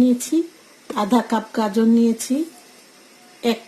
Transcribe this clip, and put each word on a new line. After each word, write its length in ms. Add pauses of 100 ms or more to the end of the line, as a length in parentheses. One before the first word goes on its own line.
নিয়েছি, 360 (680)
আধা 280
কাপ 140 (120)
গাজর 320 (100)
নিয়েছি, 380 (1160)
এক 140